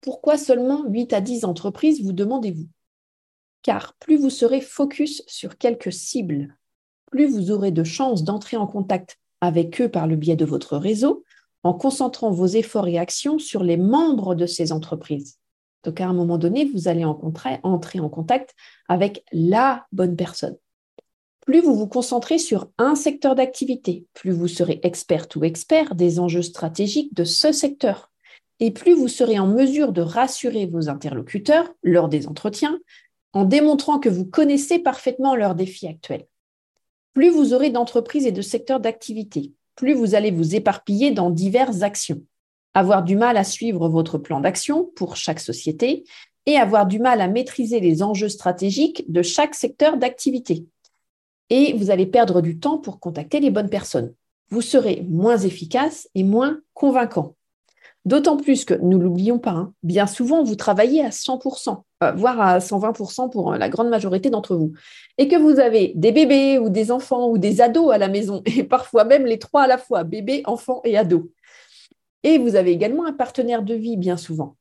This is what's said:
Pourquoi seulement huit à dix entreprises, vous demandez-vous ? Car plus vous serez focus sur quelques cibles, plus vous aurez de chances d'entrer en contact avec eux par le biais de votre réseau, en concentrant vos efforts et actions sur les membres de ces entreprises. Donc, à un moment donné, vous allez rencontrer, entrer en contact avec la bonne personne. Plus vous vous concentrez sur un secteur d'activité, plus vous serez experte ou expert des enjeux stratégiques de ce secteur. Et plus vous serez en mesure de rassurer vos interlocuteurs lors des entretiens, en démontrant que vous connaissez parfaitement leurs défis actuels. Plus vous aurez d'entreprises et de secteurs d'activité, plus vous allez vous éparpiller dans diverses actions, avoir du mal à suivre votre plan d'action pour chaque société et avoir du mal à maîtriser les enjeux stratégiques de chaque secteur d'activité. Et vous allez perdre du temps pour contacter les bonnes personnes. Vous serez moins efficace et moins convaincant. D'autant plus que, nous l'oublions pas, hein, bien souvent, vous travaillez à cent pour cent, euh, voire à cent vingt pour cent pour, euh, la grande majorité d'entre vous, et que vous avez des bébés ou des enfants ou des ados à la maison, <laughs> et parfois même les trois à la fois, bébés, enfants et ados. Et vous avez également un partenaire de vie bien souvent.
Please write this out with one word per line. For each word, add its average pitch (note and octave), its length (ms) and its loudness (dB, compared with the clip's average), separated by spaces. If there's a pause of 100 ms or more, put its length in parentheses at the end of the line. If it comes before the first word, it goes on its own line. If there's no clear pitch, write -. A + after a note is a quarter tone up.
Pourquoi D4 380 -2
seulement C4+ 500 0
huit A#3 240 -2
à G3+ 80 0
dix A3+ 240 -6
entreprises, G3+ 560 -2
vous G3 120 -4
demandez-vous ? G3 560 -4 (920)
Car - 320 -4
plus - 220 0
vous C#4 140 2
serez C4 300 0
focus C#4+ 640 -4
sur - 320 -16
quelques A#3 340 -2
cibles, D#3 640 -8 (540)
plus C#4+ 160 2
vous G#3 240 -2
aurez G3 220 0
de D#3+ 100 0
chances G3+ 400 -2
d'entrer G3+ 340 -6
en G#3 120 -4
contact F#3+ 500 -6 (220)
avec E3+ 400 -2
eux A#3+ 80 2
par E3 180 -2
le D#3+ 80 0
biais D#3 220 0
de D#3+ 80 2
votre C#3+ 320 -6
réseau, G#3+ 480 -2 (400)
en F3+ 100 2
concentrant B3+ 560 -2
vos F3+ 160 0
efforts G#3+ 400 0
et E3+ 120 -2
actions D4 420 -4
sur G3 240 -6
les E3+ 120 2
membres G#3 600 2
de E3+ 100 -2
ces E3+ 240 -4
entreprises. D#3 680 -8 (460)
Donc, D#3+ 140 -8
à F#3 80 -4
un F#3 40 -2
moment F3 240 0
donné, F#3+ 280 0
vous G3+ 240 -4
allez E3+ 160 0
rencontrer, D#3+ 580 -6
entrer F#3 380 -4
en D3+ 80 -4
contact F3 460 -4 (340)
avec G3 420 -2
la A#3 640 0
bonne F#3 240 -2
personne. - 400 -8 (880)
Plus D#4 140 6
vous D4 160 4
vous G#3 100 -2
concentrez B3 520 -2
sur G#3+ 380 -2
un C#4 200 2
secteur C#4+ 400 0
d'activité, B3+ 760 -4
plus F#3 200 -6
vous E3+ 160 -2
serez E3+ 340 -2
experte E3+ 540 -4
ou D3+ 80 -2
expert D4+ 500 0
des F3 240 2
enjeux F3 240 0
stratégiques G3+ 720 -4
de E3+ 80 -2
ce D4+ 300 0
secteur. C#4+ 580 -4 (480)
Et A3+ 140 0
plus - 220 4
vous C#4 120 2
serez A3+ 320 0
en F#3+ 80 2
mesure C4 460 2
de E3+ 100 0
rassurer A3 640 -2
vos E3 220 -4
interlocuteurs D#3 840 -2 (120)
lors F3 240 4
des D3 180 -2
entretiens, D4 540 -6 (520)
en G3 120 2
démontrant D4 560 2
que C4 80 0
vous F#3 160 -2
connaissez C#4+ 560 2
parfaitement C4 560 -2
leurs G3+ 180 0
défis F#3 320 -6
actuels. - 400 -12 (840)
Plus D#4+ 180 6
vous C#4+ 240 4
aurez C4+ 160 4
d'entreprises A#3+ 560 -2
et A3 60 0
de F#3 100 -6
secteurs B3+ 380 -4
d'activité, G#3+ 720 -8 (240)
plus C#4 180 0
vous A3 220 2
allez G#3 160 2
vous E3 240 0
éparpiller G#3 560 0
dans F3+ 180 0
diverses G3 520 0
actions, G3 400 -6 (520)
avoir F#3+ 300 4
du F#3 120 0
mal A#3 200 2
à G3 80 2
suivre F#3+ 440 -4
votre E3 300 0
plan C#3+ 220 -6
d'action D4 560 -2
pour F3+ 200 -8
chaque D#3+ 240 -6
société D#3 640 -4 (400)
et D4 120 2
avoir G#3 300 4
du G3 120 -2
mal A#3+ 220 2
à F3+ 80 2
maîtriser A#3 520 -2
les E3+ 220 2
enjeux G#3 260 -2
stratégiques G3 840 -2
de F3 120 0
chaque D4 320 -2
secteur - 420 0
d'activité. B3 680 -4 (840)
Et C4+ 240 4
vous G3+ 180 -2
allez F#3+ 160 2
perdre F#3 360 2
du E3 160 -4
temps D4+ 180 -2
pour A3+ 240 -10
contacter E3 400 -6
les C#4 100 4
bonnes G3+ 200 -2
personnes. C3+ 420 -6 (380)
Vous A#3 120 -2
serez G#3 460 0
moins G3+ 300 2
efficace G3 760 -4
et F#3+ 80 0
moins B3+ 380 0 (140)
convaincant. A#3+ 600 0 (720)
D'autant D4 320 2
plus C#4 280 0
que, - 100 2
nous F3+ 240 4
l'oublions F#3 400 2
pas, A#3+ 120 -2
hein, F3 220 -4 (100)
bien G3 240 2
souvent, C4+ 380 0
vous G#3+ 100 -2
travaillez A#3 500 2
à A3+ 60 -4
cent - 280 -6
pour C4+ 200 -6
cent, - 260 -6 (200)
euh, C#3+ 80 2
voire A3+ 280 0
à F#3 200 4
cent F#3+ 180 -4
vingt A3 140 0
pour G#3 180 -8
cent B3+ 180 -4
pour, A3 260 -4
euh, - 40 -4
la G2+ 100 0
grande A3 200 0
majorité G3 420 0
d'entre G#3+ 240 -2
vous, D#3 180 0 (460)
et C#4 80 4
que D4 80 4
vous D4+ 240 6
avez A3+ 380 4
des G3+ 160 4
bébés C4+ 460 6
ou A3 100 0
des G#3+ 240 0
enfants B3 360 -2
ou A#3 100 2
des G3 220 2
ados B3+ 300 6
à G#3+ 80 4
la G3 100 2
maison, G3+ 340 -4
<laughs> - 40 -4
et A#3+ 160 0
parfois A#3 420 2
même C4 220 6
les A3+ 140 0
trois - 220 2
à C4+ 40 6
la B3+ 120 4
fois, G#3 260 -2
bébés, G#3+ 400 -4
enfants A#3+ 400 -6
et A3+ 120 2
ados. F3 280 4 (960)
Et D#4 160 6
vous A#3+ 160 2
avez F3+ 160 4
également A3+ 360 0
un D4+ 60 -4
partenaire A#3+ 500 -4
de G#3 120 -4
vie A3+ 220 -4
bien F3+ 200 -2
souvent. D#3 440 -8